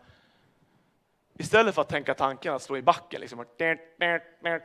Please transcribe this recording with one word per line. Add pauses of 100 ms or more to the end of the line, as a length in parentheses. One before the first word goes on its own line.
(1400)
istället
för
att
tänka
tanken
att
slå
i
backen,
liksom,
att (1040)